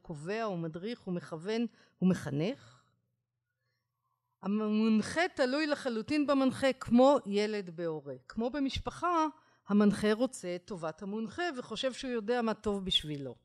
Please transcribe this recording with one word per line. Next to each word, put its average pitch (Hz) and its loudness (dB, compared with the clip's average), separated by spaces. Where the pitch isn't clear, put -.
קובע, 175 -6
הוא 202 -2
מדריך, 170 -6
הוא 185 -4
מכוון, 175 -2
הוא 180 4
מחנך. 175 -2
המונחה 214 2
תלוי 277 2
לחלוטין 269 0
במנחה 269 2
כמו 262 6
ילד 202 -2
בהורה. 156 -6
כמו 233 -4
במשפחה, 311 0
המנחה 208 4
רוצה 214 -2
את 175 -14
טובת 160 -8
המונחה 214 -6
וחושב 247 -4
שהוא 254 -8
יודע 240 0
מה 220 0
טוב 202 -4
בשבילו. 143 -2